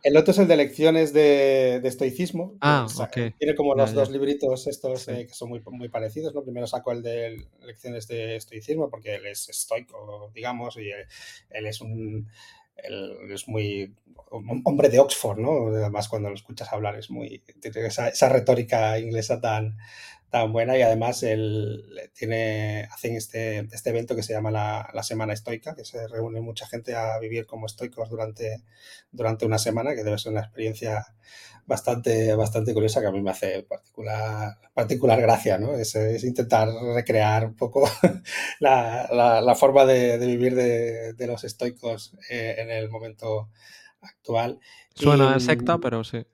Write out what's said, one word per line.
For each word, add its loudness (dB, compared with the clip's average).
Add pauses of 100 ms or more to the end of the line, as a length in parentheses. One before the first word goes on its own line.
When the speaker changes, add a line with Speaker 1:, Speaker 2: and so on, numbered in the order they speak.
Speaker 1:
El 6
otro 6
es 4
el 6
de 8
Lecciones 4
de, 6
de -2
Estoicismo, -4
que -20
Speaker 2:
Ah, 4
Speaker 1:
sa-, -6
Speaker 2:
ok. -6
Speaker 1:
tiene 0
como 2
Speaker 2:
Ya, 4
Speaker 1:
los 2
Speaker 2:
ya. -4
Speaker 1:
dos 2
libritos -2
estos, -6
Speaker 2:
Sí. -12
Speaker 1:
eh, -8
que -20
son -14
muy, -12
muy -14
parecidos, -8
¿no? -8
Primero -10
sacó -6
el -8
de -8 (140)
Lecciones -14
de -8
Estoicismo, -6
porque -10
él -12
es -12
estoico, -10
digamos, -8
y -12
él, -14 (460)
él -8
es -8
un, -8 (480)
él -14
es -12
muy -6 (340)
hom-, -8
hombre 6
de 6
Oxford, 2
¿no? 0
Además, -2
cuando -4
lo -8
escuchas -14
hablar -6
es -16
muy, -12 (200)
tiene -6
esa, -2
esa 4
retórica 4
inglesa -4
tan, -2 (520)
tan 0
buena, 2
y 6
además 2
él -4
tiene, -4
hacen -6
este, -6 (120)
este -6
evento -4
que -4
se -6
llama -2
la, -4
la -8
Semana -4
Estoica, -8
que -18
se -12
reúne -6
mucha -10
gente -8
a -4
vivir -6
como -12
estoicos -10
durante, -8 (480)
durante -2
una 2
semana, -2
que -6
debe -2
ser -8
una -2
experiencia -6 (640)
bastante, 2
bastante 0
curiosa, 2
que 0
a 2
mí -2
me 0
hace -4
particular, -8 (160)
particular 4
gracia, 4
¿no? -2
Es, -4
es 0
intentar 2 (280)
recrear 2
un -10
poco 2
<laughs> -2
la, 2
la, 6
la 6
forma 8
de, 6
de 0
vivir 2
de, 0
de -8
los -6
estoicos, -8 (140)
eh, -6
en -8
el -4
momento -8 (500)
actual. -4 (380)
Speaker 2:
Suena 6
Speaker 1:
Y, -
Speaker 2:
a 4
secta, 2
Speaker 1:
mm, -4
Speaker 2:
pero -2
sí. -10